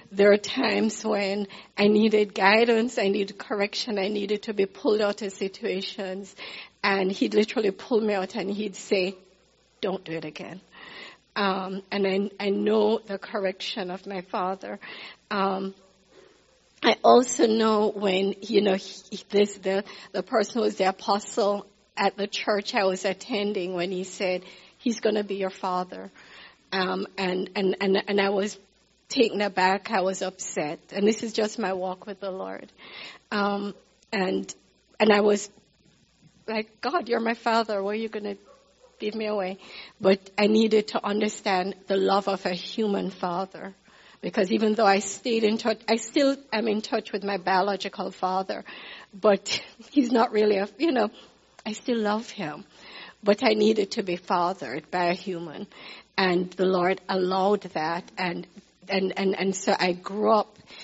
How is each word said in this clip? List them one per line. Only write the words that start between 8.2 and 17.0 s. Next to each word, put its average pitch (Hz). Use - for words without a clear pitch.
and 202
he'd 202
say, 190
"Don't 190
do 160
it 165
again." -
Um, 190
and 202
I, 202
I 202
know 208
the 196
correction 190
of 190
my 196
father. 190
Um, 196
I 233